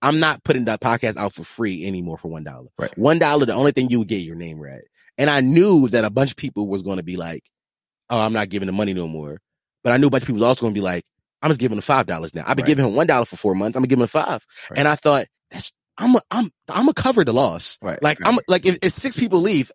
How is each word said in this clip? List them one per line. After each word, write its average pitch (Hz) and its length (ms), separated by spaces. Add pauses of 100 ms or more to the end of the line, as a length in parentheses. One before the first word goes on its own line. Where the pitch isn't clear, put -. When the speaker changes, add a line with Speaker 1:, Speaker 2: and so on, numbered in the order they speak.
Speaker 1:
"I'm 147 180
not 156 240
putting 131 200
the 110 140
podcast 117 380
out 101 180
for - 80
free 90 420
anymore 87 320
for 85 120
one 80 160
dollar." 65 240 (100)
Speaker 2:
Right. - 180
Speaker 1:
One 147 220
dollar, 147 280
the 107 80
only 139 180
thing 127 180
you 120 80
would 110 80
get 104 120
your 82 180
name 82 240
read. 69 220 (360)
And 139 100
I 143 120
knew 151 480
that 110 160
a 107 60
bunch 131 200
of - 60
people 104 320
was 95 160
gonna 92 180
be 90 140
like, 82 260 (640)
"Oh, 120 120
I'm 110 120
not 104 180
giving 98 180
the 92 40
money 101 220
no 87 140
more." 76 320 (420)
But 120 100
I 120 40
knew 139 100
a 135 40
bunch 131 120
of - 60
people 110 120
was 117 80
also 123 180
gonna 104 80
be 104 60
like, 90 240 (380)
"I'm 156 80
just 143 80
giving 113 180
him 101 60
five 135 240
dollars 82 300
now. 80 100
I've - 100
been 127 60
Speaker 2:
Right. - 60
Speaker 1:
giving 139 180
him 101 80
one 160 140
dollar 123 160
for - 120
four 95 200
months. 104 200
I'm 131 40
gonna 131 80
give 127 120
him 117 60
five." 151 400 (240)
Speaker 2:
Right. - 80
Speaker 1:
And 143 80
I 151 80
thought, 143 320 (240)
"That's, - 220 (280)
I'm 247 140
a, 233 60 (100)
I'm, 214 200 (180)
I'm 247 200
a 320 60
cover 240 300
the 117 80
loss." 110 500
Speaker 2:
Right, 90 200
Speaker 1:
Like, 147 180
Speaker 2:
right. - 80
Speaker 1:
I'm, 233 180
like, 180 200
if, 185 160
if 185 100
six - 260
people 185 220
leave, 170 340